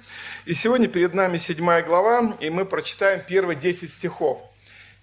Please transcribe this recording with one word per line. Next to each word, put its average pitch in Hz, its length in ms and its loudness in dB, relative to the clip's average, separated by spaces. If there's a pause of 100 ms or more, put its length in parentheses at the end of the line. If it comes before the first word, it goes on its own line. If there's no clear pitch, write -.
(460)
И 170 100 -4
сегодня 233 320 2
перед 175 260 0
нами 185 240 0
седьмая 170 460 2
глава, 208 560 2
и 151 100 -4
мы 180 160 -2
прочитаем 185 560 -2
первые 175 360 0
десять 170 360 -4
стихов. - 480 -2 (600)